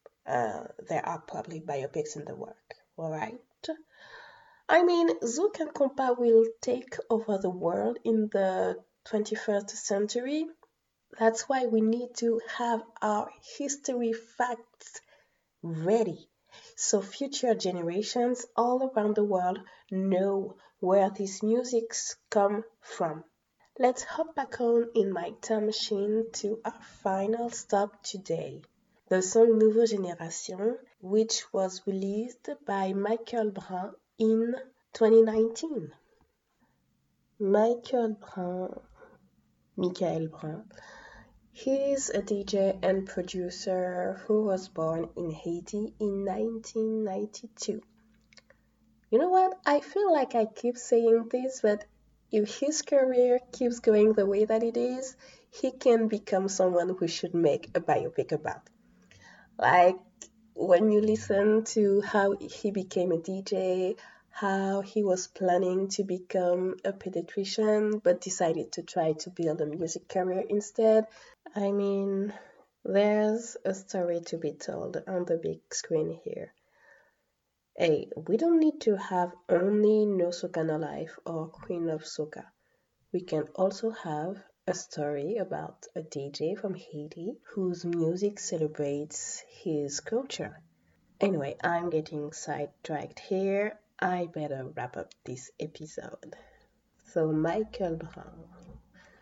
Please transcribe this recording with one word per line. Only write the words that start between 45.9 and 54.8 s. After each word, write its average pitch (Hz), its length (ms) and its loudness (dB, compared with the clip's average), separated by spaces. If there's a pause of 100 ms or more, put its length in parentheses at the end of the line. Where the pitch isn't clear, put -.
in 196 260 -2
nineteen 220 760 -2
ninety-two. 214 800 -6 (1300)
You 220 80 4
know 349 120 4
what? 370 360 4
I 294 140 4
feel 392 320 2
like 269 240 2
I 220 100 2
keep 240 300 -4
saying 233 540 4
this, 254 300 -4
but 208 240 2 (460)
if 214 280 0
his 302 240 -2
career 247 580 4 (120)
keeps 240 280 0
going 214 320 8
the 208 140 4
way 202 180 4
that 226 180 2
it 233 140 -2
is, 254 400 -4 (340)